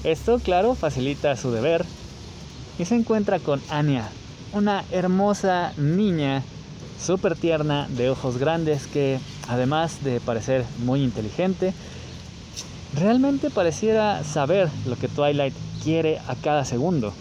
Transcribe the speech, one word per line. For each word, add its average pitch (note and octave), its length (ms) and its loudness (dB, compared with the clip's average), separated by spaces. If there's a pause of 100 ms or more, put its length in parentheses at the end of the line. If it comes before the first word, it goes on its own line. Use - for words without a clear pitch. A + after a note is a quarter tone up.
Esto, D#3+ 360 2
claro, G3 360 4
facilita C#3 600 0
su B2 160 -2
deber D#3 320 2 (920)
y F3 80 -2
se A#3 100 2
encuentra G#3+ 440 2
con C#3 300 0
Anya, C#3+ 400 2 (440)
una G3+ 380 2
hermosa F#3 840 2
niña D3+ 680 2 (580)
súper F#3 340 0
tierna, D3+ 540 2
de C3 220 2
ojos B2+ 260 -2
grandes, D3+ 480 0
que C3+ 340 0 (280)
además C#3+ 560 0
de B2 160 0
parecer A#2+ 440 0 (220)
muy C3+ 180 2
inteligente, F3+ 680 0 (1200)
realmente C4 560 4
pareciera G#3 760 2
saber D#3 460 2 (160)
lo B2 120 -2
que B2+ 100 -4
Twilight C#3+ 480 2 (280)
quiere D#3+ 440 2
a B2 80 -4
cada D3 280 0
segundo. B2+ 580 0